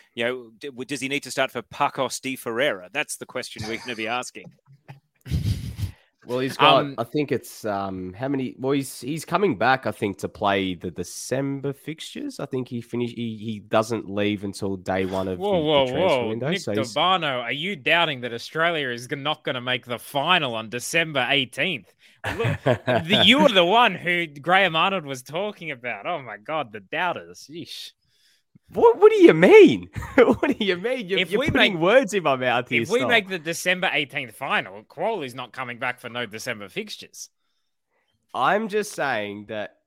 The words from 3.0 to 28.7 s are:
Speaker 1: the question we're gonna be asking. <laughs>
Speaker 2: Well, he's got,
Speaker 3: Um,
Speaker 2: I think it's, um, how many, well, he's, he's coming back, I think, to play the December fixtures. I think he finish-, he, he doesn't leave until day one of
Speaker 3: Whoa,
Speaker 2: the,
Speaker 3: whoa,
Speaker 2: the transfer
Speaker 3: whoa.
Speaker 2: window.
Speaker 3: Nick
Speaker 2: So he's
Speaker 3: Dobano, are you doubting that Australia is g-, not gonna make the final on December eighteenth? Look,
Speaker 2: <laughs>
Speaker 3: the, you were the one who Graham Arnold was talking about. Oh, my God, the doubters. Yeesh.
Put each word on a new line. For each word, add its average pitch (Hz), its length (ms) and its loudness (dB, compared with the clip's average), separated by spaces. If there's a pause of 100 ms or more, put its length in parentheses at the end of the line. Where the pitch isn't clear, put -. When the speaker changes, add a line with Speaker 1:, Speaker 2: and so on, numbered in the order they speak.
Speaker 1:
the 120 100 -14
question 123 420 -10
we're 113 100 -6
gonna 123 160 -10
be 110 140 -6
asking. - 440 -8 (720)
<laughs> - 80 -10 (960)
Speaker 2:
Well, 123 140 -4
he's 131 180 -4
got, 139 220 6
Speaker 3:
Um, 139 180 -4
Speaker 2:
I 117 60 -2
think 147 280 -2
it's, - 320 -6
um, 95 480 -6
how 120 160 -8
many, 135 300 -4
well, 131 140 -2
he's, 139 280 -4
he's 151 240 -8
coming 175 320 0
back, 117 300 0
I 107 60 -4
think, 104 260 -4
to 95 100 -6
play 98 460 0
the 87 160 -10
December 139 840 -6
fixtures. 226 680 -12
I 147 60 -8
think 127 240 -6
he 117 140 -8
finish-, 120 320 -6
he, 113 240 -8
he 107 220 -8
doesn't 110 500 0
leave 104 340 0
until 98 320 -4
day 95 300 -2
one 95 220 -2
of 92 100 -4
Speaker 3:
Whoa, 202 140 -2
Speaker 2:
the, 180 60 4
Speaker 3:
whoa, 151 280 4
Speaker 2:
the 127 60 -4
transfer 156 260 2
Speaker 3:
whoa. 117 100 -2
Speaker 2:
window. 120 220 -4
Speaker 3:
Nick 190 100 -4
Speaker 2:
So 113 140 -6
he's 123 200 -2
Speaker 3:
Dobano, 156 460 0
are 117 120 -4
you 170 240 -6
doubting 147 460 2
that 117 120 -6
Australia 156 560 -2
is 120 160 -8
g-, 147 100 -6
not 147 260 -4
gonna 127 200 -4
make 127 240 -4
the 120 120 -6
final 147 560 0
on 110 140 -6
December 139 600 -2
eighteenth? 139 640 -2 (420)
Look, 190 240 -2
Speaker 2:
<laughs> - 20 -20
Speaker 3:
the, 127 600 2
you 254 160 6
were 294 80 8
the 190 160 6
one 214 300 4
who 170 320 -2
Graham 160 500 2
Arnold 180 300 0
was 135 160 -8
talking 170 480 -8
about. 117 360 -8
Oh, 165 140 -4
my 113 160 -12
God, 120 380 -6
the 107 60 -12
doubters. 104 720 -6
Yeesh. - 420 -14 (800)